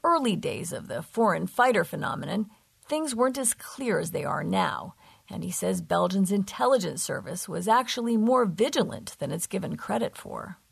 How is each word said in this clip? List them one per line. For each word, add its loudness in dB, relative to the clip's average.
early 4
days -4
of -10
the -6
foreign 2
fighter 4
phenomenon, -4
things -2
weren't 2
as 0
clear -2
as -4
they -4
are -2
now. -2
And -8
he -6
says -2
Belgium's 2
intelligence 2
service -6
was -4
actually 2
more 6
vigilant 0
than -4
it's -4
given -4
credit -4
for. -10